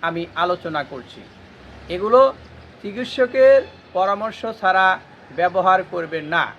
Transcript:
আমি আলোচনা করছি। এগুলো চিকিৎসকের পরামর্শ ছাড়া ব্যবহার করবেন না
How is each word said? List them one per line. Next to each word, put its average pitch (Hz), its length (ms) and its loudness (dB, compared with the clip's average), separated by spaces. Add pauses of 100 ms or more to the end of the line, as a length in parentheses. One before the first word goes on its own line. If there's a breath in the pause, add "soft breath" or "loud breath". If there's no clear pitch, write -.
আমি 170 160 -6 (200)
আলোচনা 175 380 -6 (100)
করছি। 120 300 -18 (720)
এগুলো 220 260 4 (600)
চিকিৎসকের 254 800 2 (360)
পরামর্শ 202 460 -4 (180)
ছাড়া 190 280 2 (520)
ব্যবহার 185 400 2 (120)
করবেন 160 340 -8 (100)
না 160 80 0 (140)